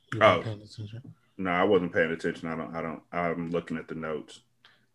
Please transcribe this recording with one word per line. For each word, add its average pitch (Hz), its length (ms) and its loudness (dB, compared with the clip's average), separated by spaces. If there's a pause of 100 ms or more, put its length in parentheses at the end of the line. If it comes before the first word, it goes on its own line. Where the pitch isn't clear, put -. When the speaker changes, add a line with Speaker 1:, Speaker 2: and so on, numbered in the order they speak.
(120)
Speaker 1:
You 110 80 -6
weren't 95 220 8
Speaker 2:
Oh. - 20 -10
Speaker 1:
paying 107 180 -8
attention. 107 520 -14 (240)
Speaker 2:
No, 95 140 -2
I 90 120 4
wasn't 90 300 4
paying 82 180 2
attention. 82 380 -4
I 80 80 -4
don't, 80 180 -8
I 82 60 -4
don't, 80 200 -8 (120)
I'm 85 380 -2
looking 82 260 -4
at 76 100 -10
the 80 80 -10
notes. 78 460 -8 (540)